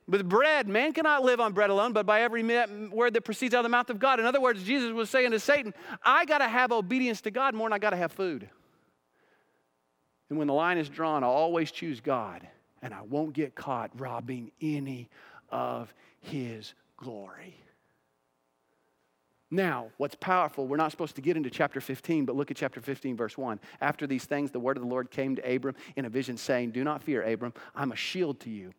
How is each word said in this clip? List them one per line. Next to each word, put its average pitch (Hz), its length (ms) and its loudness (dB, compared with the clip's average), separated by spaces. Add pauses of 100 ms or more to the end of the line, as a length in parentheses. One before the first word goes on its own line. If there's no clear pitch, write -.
with 196 180 2
bread, 254 420 4
man 247 240 2
cannot 302 300 4
live 247 180 4
on 220 100 2
bread 202 180 4
alone, 202 220 4
but 208 140 2
by 214 160 6
every 233 200 0
me-, 220 460 0
word 226 260 2
that 226 100 0
proceeds 226 300 -2
out 247 60 4
of 240 40 2
the 233 60 -2
mouth 240 200 4
of 214 100 -6
God. 254 220 4
In 226 40 2
other 247 140 4
words, 233 240 2
Jesus 240 300 0
was 226 160 -2
saying 254 220 4
to 220 80 2
Satan, 262 340 2 (280)
"I 294 220 6
gotta 294 240 4
have 240 240 2
obedience 233 500 0
to 214 100 -4
God 254 220 0
more 220 140 -2
than 214 60 0
I 202 60 0
gotta 202 180 2
have 170 160 -2
food. 156 360 -4 (1800)
And 147 80 -2
when 151 100 0
the 139 60 2
line 170 240 2
is 156 100 -2
drawn, 147 380 -2
I'll 123 40 4
always 160 420 2
choose 151 280 -8
God, 104 480 -4 (340)
and 120 120 -12
I 95 80 -14
won't 143 320 -2
get 143 220 -4
caught 120 440 -6
robbing 120 520 -8 (100)
any 139 480 -6 (400)
of 123 440 -6 (280)
his 117 520 -8 (220)
glory." 117 600 -14 (1900)
Now, 151 460 0
what's 139 200 -2
powerful, 160 520 0
we're 139 80 0
not 156 160 2
supposed - 240 -6
to 143 60 -8
get 160 160 2
into 139 120 -2
chapter 139 300 0
fifteen, 139 460 -2
but 123 100 -2
look 143 160 -2
at 131 60 -6
chapter 131 240 -4
fifteen, 131 340 -6
verse 110 220 -4
one. 120 240 -6 (180)
"After 143 260 -2
these 147 200 -2
things, 143 260 -2
the 127 80 -6
word 131 160 0
of 123 80 -6
the 123 60 -4
Lord 127 200 -2
came 135 280 -2
to 127 180 0
Abram 131 180 -2 (220)
in 135 80 -4
a 120 60 -6
vision, 127 260 -4
saying, 120 360 0
'Do 127 120 -4
not 147 180 -2
fear, 123 220 -2
Abram. 113 300 -2 (200)
I'm 131 200 -4
a - 20 -10
shield 160 460 -4
to 120 80 -12
you. 95 300 -12